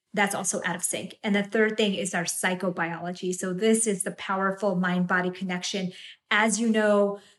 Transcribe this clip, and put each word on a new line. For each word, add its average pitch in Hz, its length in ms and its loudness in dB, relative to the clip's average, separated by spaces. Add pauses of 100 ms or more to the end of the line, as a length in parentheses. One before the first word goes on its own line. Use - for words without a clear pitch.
(140)
that's 202 200 0
also - 320 -2
out 175 100 -2
of 175 80 -6
sync. - 400 -6
And 202 120 2
the 202 80 2
third 220 340 2
thing 208 160 2
is 196 220 -4
our 170 80 -2
psychobiology. 180 1120 -4
So 185 180 -4
this 220 320 4
is 196 180 0
the 196 80 -2
powerful 190 640 0
mind-body 180 540 2
connection. 180 600 -4 (400)
As 214 280 4
you 233 100 2
know, 208 500 4 (200)